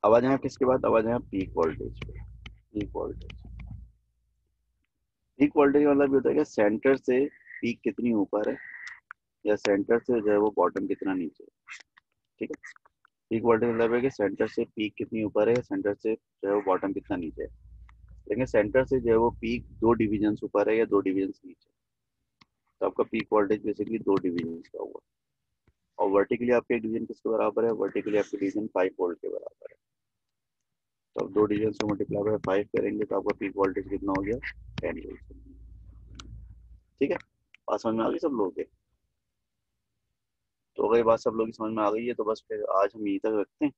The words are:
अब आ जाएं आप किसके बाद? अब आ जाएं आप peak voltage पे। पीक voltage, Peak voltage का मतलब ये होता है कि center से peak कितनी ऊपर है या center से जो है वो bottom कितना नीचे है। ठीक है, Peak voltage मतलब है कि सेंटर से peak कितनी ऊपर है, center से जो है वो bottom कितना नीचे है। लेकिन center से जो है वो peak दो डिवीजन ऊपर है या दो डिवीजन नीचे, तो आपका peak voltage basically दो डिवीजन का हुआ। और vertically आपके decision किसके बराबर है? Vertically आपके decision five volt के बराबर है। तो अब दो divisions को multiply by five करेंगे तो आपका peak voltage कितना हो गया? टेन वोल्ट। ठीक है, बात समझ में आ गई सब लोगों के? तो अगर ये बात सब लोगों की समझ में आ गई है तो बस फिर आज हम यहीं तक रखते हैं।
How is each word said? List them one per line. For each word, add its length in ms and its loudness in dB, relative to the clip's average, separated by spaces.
अब 100 8
आ 60 10
जाएं 120 4
आप 100 0
किसके 220 -2
बाद? 220 4
अब 100 6
आ 40 8
जाएं 140 2
आप 160 -2
peak 260 -4
voltage 500 -2
पे। 60 -14
पीक 220 -6
voltage, 380 -10
Peak 180 2
voltage 280 6
का 60 6
मतलब 200 4
ये 40 0
होता 140 2
है 60 0
कि 100 2
center 520 2
से 280 0
peak 240 -4
कितनी 300 -2
ऊपर 360 0
है 60 -4
या 120 2
center 420 0
से 220 -2
जो 100 -2
है 80 4
वो 180 2
bottom 300 0
कितना 280 -4
नीचे 300 -8
है। 60 -20
ठीक 100 -8
है, 60 -12
Peak 140 -2
voltage 260 4
मतलब 240 2
है 60 2
कि 100 0
सेंटर 380 0
से 160 -2
peak 340 -6
कितनी 260 -4
ऊपर 240 2
है, 140 4
center 320 -2
से 200 -2
जो 340 -10
है 60 2
वो 80 2
bottom 300 0
कितना 240 -6
नीचे 260 -8
है। 60 -8
लेकिन 180 0
center 380 4
से 160 0
जो 100 0
है 60 6
वो 140 4
peak 260 -4
दो 120 6
डिवीजन 520 2
ऊपर 260 2
है 60 2
या 80 4
दो 160 2
डिवीजन 320 0
नीचे, 260 -20
तो 60 0
आपका 180 0
peak 280 -4
voltage 300 2
basically 420 -4
दो 120 2
डिवीजन 460 -4
का 200 -14
हुआ। 180 -12
और 100 2
vertically 420 2
आपके 260 2
decision 280 -4
किसके 240 -8
बराबर 340 2
है? 100 2
Vertically 440 -2
आपके 180 -2
decision 320 -2
five 220 0
volt 180 -2
के 100 -10
बराबर 420 -12
है। 80 -20
तो 80 -4
अब 80 -10
दो 160 4
divisions 300 -2
को 100 -2
multiply 360 -2
by 180 0
five 260 0
करेंगे 360 -2
तो 120 -4
आपका 220 -2
peak 180 -6
voltage 320 0
कितना 240 -4
हो 100 -2
गया? 140 -4
टेन 200 -6
वोल्ट। 220 -16
ठीक 100 0
है, 60 -2
बात 120 -2
समझ 140 -2
में 100 0
आ 60 0
गई 80 -2
सब 140 -2
लोगों 200 0
के? 100 -8
तो 100 2
अगर 80 4
ये 80 4
बात 160 4
सब 120 0
लोगों 140 0
की 60 -8
समझ 200 -6
में 120 -2
आ 60 2
गई 160 -4
है 80 -4
तो 100 -4
बस 240 -4
फिर 160 -8
आज 200 2
हम 140 -8
यहीं 100 -2
तक 220 0
रखते 240 -4
हैं। 140 0